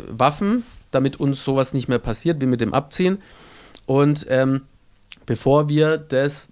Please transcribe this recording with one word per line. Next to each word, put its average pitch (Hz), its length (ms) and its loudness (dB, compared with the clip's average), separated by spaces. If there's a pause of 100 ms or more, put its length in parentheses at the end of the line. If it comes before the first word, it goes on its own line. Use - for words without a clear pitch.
Waffen, 151 540 0 (280)
damit 135 280 0
uns 139 240 -2
sowas 135 300 0
nicht 123 160 -4
mehr 123 100 2
passiert, 147 400 -2
wie 135 60 0
mit 123 160 0
dem 110 120 -2
Abziehen. 180 440 0 (680)
Und, 143 420 2
ähm, 135 320 0 (640)
bevor 143 440 2
wir 151 280 2
das 147 540 -2